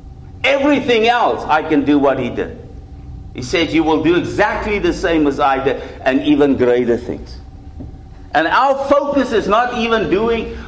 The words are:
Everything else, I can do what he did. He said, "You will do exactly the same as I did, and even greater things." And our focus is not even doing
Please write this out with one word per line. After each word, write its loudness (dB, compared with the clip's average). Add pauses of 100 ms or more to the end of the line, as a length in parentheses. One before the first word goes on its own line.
(440)
Everything 2
else, 0
I 2
can 0
do 4
what 2
he -4
did. -6 (760)
He -8
said, 0
"You 2
will 2
do 4
exactly 0
the 0
same 0
as -2
I 2
did, -2 (180)
and 0
even 4
greater 2
things." -10 (960)
And 2
our 4 (160)
focus 2
is 0
not 2
even 0
doing 0 (100)